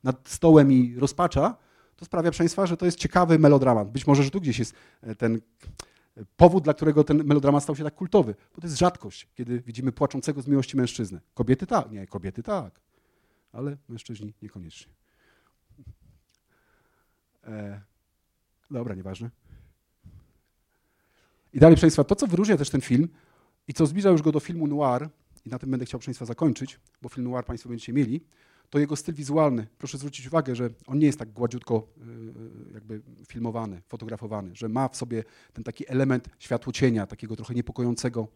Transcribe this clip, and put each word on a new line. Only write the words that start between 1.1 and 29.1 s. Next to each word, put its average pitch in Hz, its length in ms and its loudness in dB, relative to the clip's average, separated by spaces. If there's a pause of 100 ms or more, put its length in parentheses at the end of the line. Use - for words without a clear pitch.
to 175 100 -20
sprawia, 170 240 -2
proszę 170 140 -2
państwa, 190 220 0
że 170 120 -2
to 180 80 -4
jest 175 120 0
ciekawy 165 420 2
melodramat. 131 520 4
Być 127 160 -4
może, 143 160 6
że 135 80 0
tu 196 100 -6
gdzieś 123 180 -4
jest, 110 140 -6 (280)
e, 110 140 -12
ten 113 260 -2 (960)
powód, 175 260 8
dla 147 100 2
którego 151 300 4
ten 151 200 2
melodramat 143 400 4
stał 147 120 -4
się 151 80 -8
tak 151 120 -6
kultowy. 165 400 2 (200)
Bo 165 60 -16
to 175 60 -10
jest 147 120 -6
rzadkość, 175 560 -2
kiedy 120 260 -6
widzimy 123 300 -6
płaczącego 139 500 -4
z 123 60 -10
miłości 139 300 0
mężczyznę. 107 440 -4 (120)
Kobiety 127 340 0
tak, 170 240 -2
nie, 98 160 -14
kobiety 95 360 -10
tak, 175 380 -8 (720)
ale 139 260 -10 (120)
mężczyźni 107 520 -16
niekoniecznie. 92 520 -20 (2500)
E, 101 380 -14 (880)
dobra, 120 240 -8
nieważne. 95 340 -10 (2250)
I 139 60 -4
dalej, 160 160 12
proszę - 60 2
państwa, 156 220 4
to, 202 120 2
co 277 120 -2
wyróżnia 196 300 2
też 139 120 -2
ten - 120 -2
film 147 280 0 (580)
i 139 60 -12
co 160 120 2
zbliża 196 240 0
już 165 120 6
go 151 100 2
do 151 80 0
filmu 165 280 -6
noir, 143 420 -2 (360)
i 117 40 -16
na 123 100 -10
tym 135 120 -8
będę 127 140 -4
chciał, 123 140 -10
proszę - 80 -12
państwa, 123 180 -10
zakończyć, 123 540 -2 (220)
bo 123 80 -14
film 123 200 -8
noir 123 160 -6
państwo 120 240 -12
będziecie 117 240 -10
mieli, 139 280 0 (520)
to 143 60 2
jego 147 160 -2
styl 151 200 -10